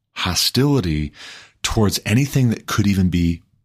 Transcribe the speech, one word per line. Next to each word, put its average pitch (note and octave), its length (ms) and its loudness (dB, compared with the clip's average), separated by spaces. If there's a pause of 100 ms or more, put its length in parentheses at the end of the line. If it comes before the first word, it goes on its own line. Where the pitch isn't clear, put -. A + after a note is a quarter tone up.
(140)
hostility F#2 1000 0 (500)
towards G#2 420 0
anything B2+ 440 2
that - 180 -4
could - 180 0
even F#2+ 240 2
be E2+ 320 0 (240)